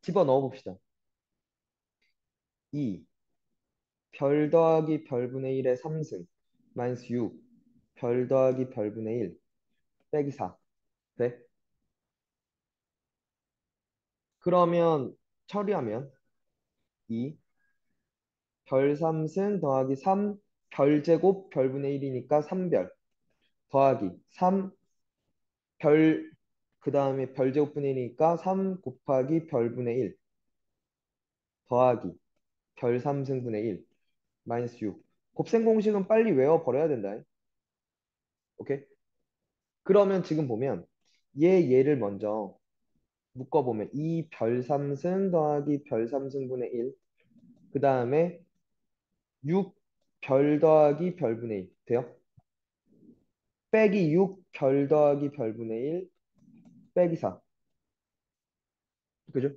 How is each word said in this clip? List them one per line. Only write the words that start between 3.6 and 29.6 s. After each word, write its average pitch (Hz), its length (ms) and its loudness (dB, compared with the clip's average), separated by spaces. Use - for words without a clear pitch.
별 147 380 0
더하기 160 560 4
별분의 131 520 -4
일의 127 200 0
삼 156 260 -8
승, 90 220 -12
마이너스 120 400 -6
육, 104 280 -6
별 123 320 -2
더하기 131 440 2
별분의 110 480 -6
일, 87 200 -8
빼기 143 200 -2
사. 92 260 -10
돼? 120 220 -4
그러면 170 760 2
처리하면 143 640 -4
이, 123 280 -8
별 139 300 2
삼 160 320 -2
승 196 320 -4
더하기 135 380 0
삼, 202 400 -2
별 147 340 2
제곱 170 460 2
별분의 139 460 -2
일이니까 139 460 -2
삼 185 280 -4
별, 110 220 -2
더하기 131 400 2
삼, 190 420 0
별, 156 520 4
그 139 120 -4
다음에 135 420 -2
별 131 200 0
제곱분의 147 380 0
일이니까 131 460 0
삼 190 440 -2
곱하기 143 680 -2
별분의 120 500 -2